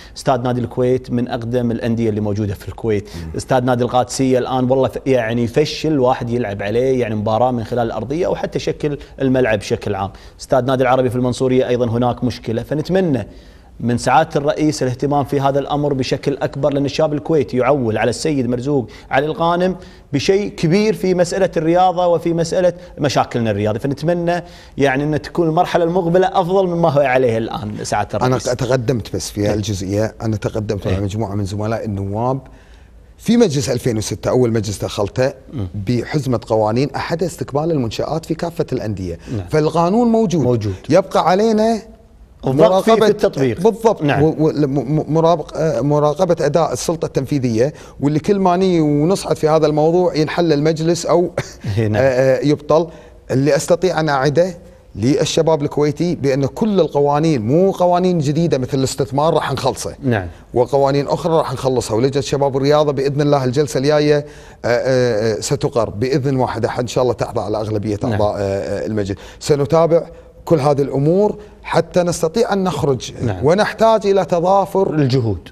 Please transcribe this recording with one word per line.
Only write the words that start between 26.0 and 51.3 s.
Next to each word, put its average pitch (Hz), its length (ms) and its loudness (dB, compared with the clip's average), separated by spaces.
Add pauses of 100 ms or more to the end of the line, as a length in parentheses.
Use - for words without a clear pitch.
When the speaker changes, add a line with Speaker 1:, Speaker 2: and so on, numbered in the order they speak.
Speaker 1:
أفضل 190 400 2
مما 170 220 2
هو 139 100 2
عليه 127 380 2
الآن 107 360 -6 (100)
سعادة 104 340 -4
الرئيس. 127 300 0
Speaker 2:
أنا 123 80 0
تقدمت 120 600 -2
بس 90 140 -6
في 104 120 -6
Speaker 1:
إيه. 104 120 0
Speaker 2:
هالجزئية، 101 680 -2
أنا 110 160 -2
تقدمت 107 500 -4
مع 95 60 0
Speaker 1:
إيه. 92 60 -2
Speaker 2:
مجموعة 101 360 -4
من 104 100 -2
زملاء 107 400 -4
النواب 107 540 -4 (800)
في 233 200 0
مجلس 151 320 2
ألفين 123 280 -2
وستة، 107 320 -4
أول 120 220 2
مجلس 107 320 -2
دخلته، 110 500 -2 (200)
Speaker 1:
مم. 107 140 -6 (200)
Speaker 2:
بحزمة 123 600 -2
قوانين 113 480 0
أحد 170 280 -4
استقبال 156 480 -4
المنشآت 139 540 -4
في 160 100 -4
كافة 165 360 -6
الأندية. 95 480 -6 (180)
Speaker 1:
نعم. 92 120 -8
Speaker 2:
فالقانون 170 580 2
موجود. 214 360 2
Speaker 1:
موجود. 113 300 0 (160)
Speaker 2:
يبقى 185 400 2
علينا 214 520 2 (640)
Speaker 1:
الضغط 165 360 4
فيه 220 80 4
في 220 80 6
Speaker 2:
مراقبة 214 80 4
Speaker 1:
التطبيق. 165 540 0
Speaker 2:
بالضبط. 208 400 2
Speaker 1:
نعم. 143 220 2
Speaker 2:
و-، 156 160 2
و-، 156 120 2
م-، 135 440 0
م-، 147 180 -2
مراقب-، 160 420 2
آه، 147 260 0
مراقبة 147 540 2 (100)
أداء 147 280 2
السلطة 160 320 -4
التنفيذية، 131 680 0 (260)
واللي 147 200 0
كل 202 200 2
ماني 185 420 2
ونصعد 151 560 0
في 156 120 0
هذا 156 180 4
الموضوع 165 480 2
ينحل 156 380 2
المجلس 160 520 0
أو 170 260 2 (460)